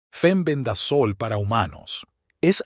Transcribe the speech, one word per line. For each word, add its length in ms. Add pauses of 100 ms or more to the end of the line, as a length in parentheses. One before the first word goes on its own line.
(120)
Fenbendazol 1040
para 220
humanos. 680 (340)
¿Es 260